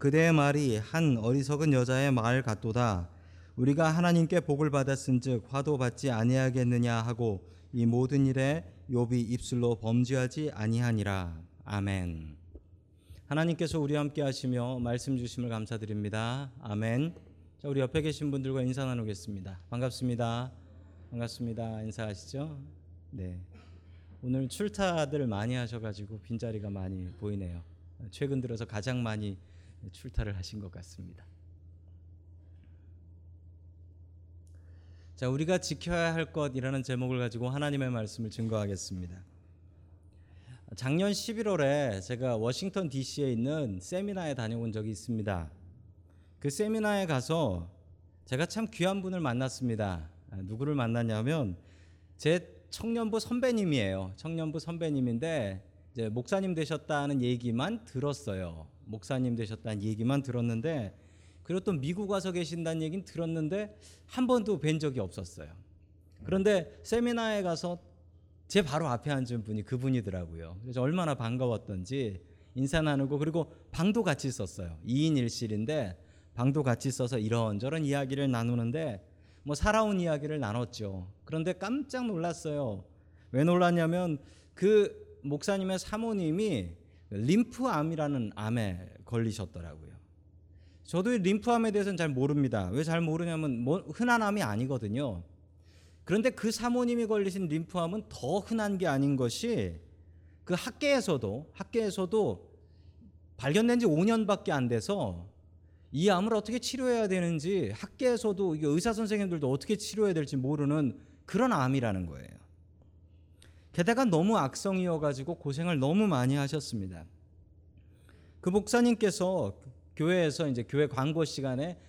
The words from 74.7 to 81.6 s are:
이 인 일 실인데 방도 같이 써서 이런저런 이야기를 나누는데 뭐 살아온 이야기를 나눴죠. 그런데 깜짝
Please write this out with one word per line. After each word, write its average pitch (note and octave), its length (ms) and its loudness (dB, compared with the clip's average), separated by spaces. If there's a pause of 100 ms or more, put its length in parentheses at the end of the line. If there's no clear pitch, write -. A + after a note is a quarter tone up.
이 C#3 220 2
인 D#3 100 4
일 A#2+ 140 2
실인데 A2 680 0 (360)
방도 C#3 280 2
같이 C3 280 2
써서 B2 280 -2
이런저런 A#2 680 0
이야기를 C#3 440 0
나누는데 A#2+ 800 0 (360)
뭐 C#3+ 100 -2
살아온 G#3 440 4
이야기를 D3+ 420 0
나눴죠. G#2 720 -4 (140)
그런데 D#3+ 300 -2
깜짝 B3 520 -4